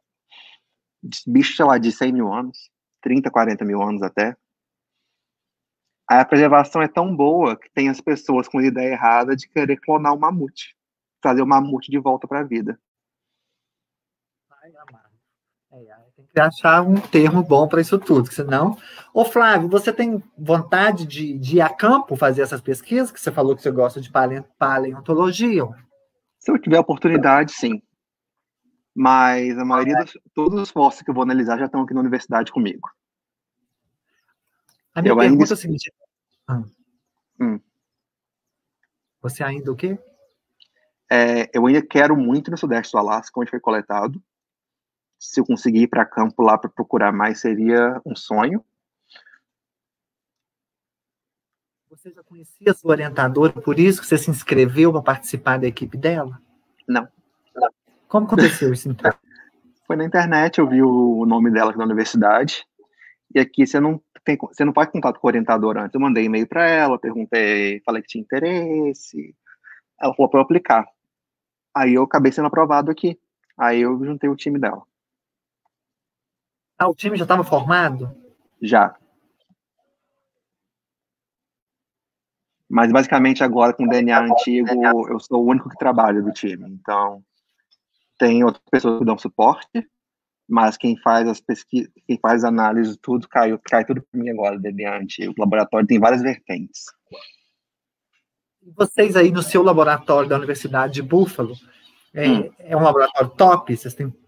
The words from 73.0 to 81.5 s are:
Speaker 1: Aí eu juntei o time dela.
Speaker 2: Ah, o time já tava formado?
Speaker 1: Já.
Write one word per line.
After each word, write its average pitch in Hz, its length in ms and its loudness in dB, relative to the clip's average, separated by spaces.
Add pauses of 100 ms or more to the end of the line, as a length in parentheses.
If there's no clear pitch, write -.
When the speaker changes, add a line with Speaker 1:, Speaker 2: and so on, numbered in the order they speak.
Speaker 1:
Aí 120 240 0
eu 127 240 0
juntei 143 240 -4
o 139 80 -2
time 143 200 -4
dela. 110 300 -6 (1900)
Speaker 2:
Ah, 180 60 0
o 165 80 -2
time 202 220 -6
já 170 80 -4
tava 180 180 0
formado? 143 640 -2 (520)
Speaker 1:
Já. 107 340 2 (3750)